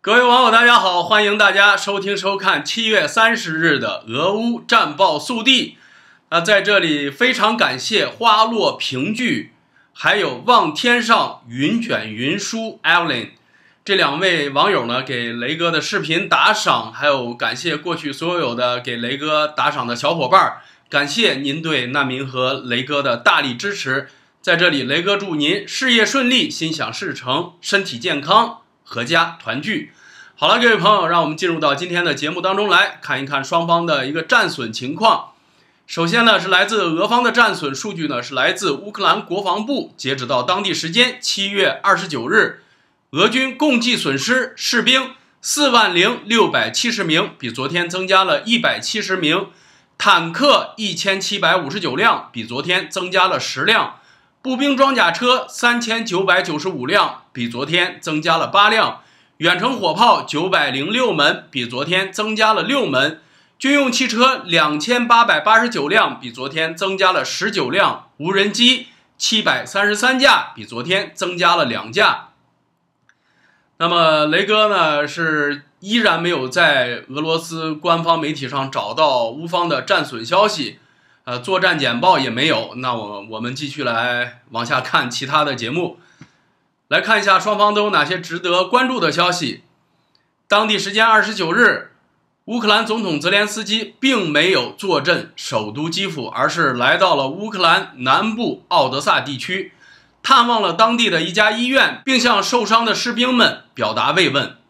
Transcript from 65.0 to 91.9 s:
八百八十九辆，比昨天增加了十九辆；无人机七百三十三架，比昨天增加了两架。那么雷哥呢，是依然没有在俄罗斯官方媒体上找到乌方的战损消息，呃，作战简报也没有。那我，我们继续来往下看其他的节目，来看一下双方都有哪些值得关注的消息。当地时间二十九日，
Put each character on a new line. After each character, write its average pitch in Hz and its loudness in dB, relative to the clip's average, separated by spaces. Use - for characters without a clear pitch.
八 233 6
百 170 2
八 220 4
十 240 0
九 151 -2
辆， 180 2
比 123 -12
昨 127 -10
天 160 -4
增 190 -4
加 185 4
了 147 0
十 196 -4
九 147 -2
辆； 160 -2
无 160 -4
人 196 0
机 240 2
七 - -2
百 127 0
三 202 -2
十 208 2
三 254 0
架， 254 2
比 107 -14
昨 117 -10
天 185 -2
增 180 -6
加 175 2
了 160 2
两 110 -6
架。 185 0
那 170 0
么 160 4
雷 170 2
哥 214 4
呢， 156 2
是 147 -2
依 208 -2
然 175 2
没 170 -2
有 131 -2
在 131 2
俄 139 -8
罗 160 -2
斯 165 -8
官 165 0
方 165 2
媒 151 -4
体 135 -8
上 135 -6
找 107 -6
到 127 0
乌 147 -10
方 170 -2
的 135 -2
战 175 0
损 120 -10
消 196 2
息， 139 -8
呃， 123 -8
作 180 -2
战 180 2
简 120 0
报 175 4
也 131 -2
没 127 0
有。 113 -2
那 127 -4
我， 104 -8
我 110 -10
们 120 -6
继 143 -10
续 135 -8
来 120 -2
往 117 -6
下 131 0
看 135 -2
其 120 -8
他 151 0
的 139 -2
节 117 -6
目， 165 -6
来 165 2
看 208 2
一 - -6
下 196 4
双 208 0
方 208 4
都 208 2
有 208 -2
哪 156 2
些 175 -4
值 170 -8
得 180 0
关 247 -2
注 254 -4
的 156 0
消 175 0
息。 156 -6
当 208 2
地 214 0
时 190 -4
间 214 4
二 214 6
十 220 -2
九 180 -2
日， 196 2